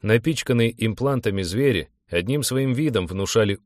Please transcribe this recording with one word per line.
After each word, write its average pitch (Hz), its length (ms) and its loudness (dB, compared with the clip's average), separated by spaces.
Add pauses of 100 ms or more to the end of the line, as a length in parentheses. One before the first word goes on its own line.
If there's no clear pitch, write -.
Напичканные 117 720 2 (120)
имплантами 107 560 -2
звери 101 480 0 (180)
одним 104 340 0
своим 131 300 0
видом 120 340 0
внушали 98 600 0